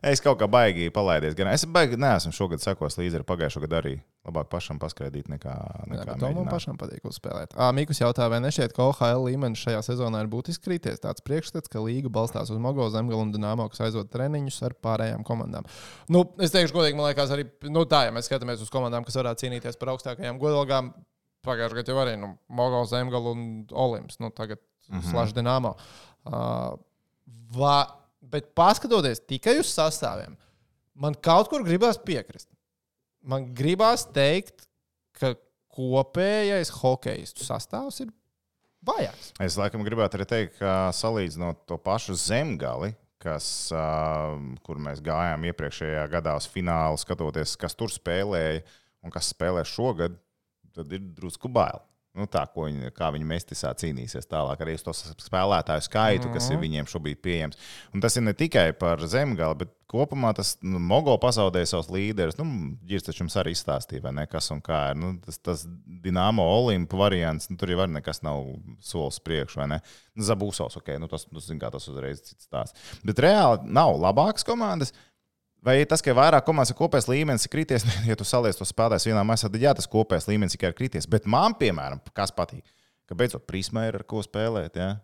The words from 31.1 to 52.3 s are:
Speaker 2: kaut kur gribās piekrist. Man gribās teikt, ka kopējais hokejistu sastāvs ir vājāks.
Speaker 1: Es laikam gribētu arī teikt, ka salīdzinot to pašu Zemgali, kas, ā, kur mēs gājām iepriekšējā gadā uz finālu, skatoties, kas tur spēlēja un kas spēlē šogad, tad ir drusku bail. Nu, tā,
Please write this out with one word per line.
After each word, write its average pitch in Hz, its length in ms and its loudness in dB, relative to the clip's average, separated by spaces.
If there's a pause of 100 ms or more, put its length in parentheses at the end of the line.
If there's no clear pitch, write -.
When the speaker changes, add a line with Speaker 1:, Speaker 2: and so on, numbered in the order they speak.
Speaker 2:
kaut 175 380 6
kur 294 100 0
gribās 190 380 4
piekrist. - 480 -6 (800)
Man 131 280 -2
gribās 190 500 4
teikt, 147 600 2 (520)
ka 131 120 0 (480)
kopējais 180 920 2
hokejistu - 760 -2
sastāvs 214 560 -8
ir 233 80 -10 (760)
vājāks. - 560 -4
Speaker 1:
Es 87 180 -2
laikam 104 280 -2
gribētu 104 340 0
arī 98 80 -4
teikt, 110 320 -2
ka 95 320 2
salīdzinot 87 760 -4
to 85 120 -6
pašu 98 400 -4
Zemgali, 90 760 -2 (220)
kas, 78 320 -6 (200)
ā, 80 180 -2 (720)
kur 73 260 -12
mēs 71 200 -8
gājām 80 440 -2
iepriekšējā 78 600 -4
gadā 80 260 -2
uz - 140 -6
finālu, 80 500 0
skatoties, - 560 -4
kas - 200 -8
tur 113 180 -6
spēlēja 87 720 -2 (400)
un 87 100 -14
kas - 180 -4
spēlē 87 320 -2
šogad, 87 560 -2 (520)
tad 78 200 -12
ir 98 120 -8 (100)
drusku 92 380 -10
bail. 113 280 2 (360)
Nu, 98 140 -6
tā, 73 160 0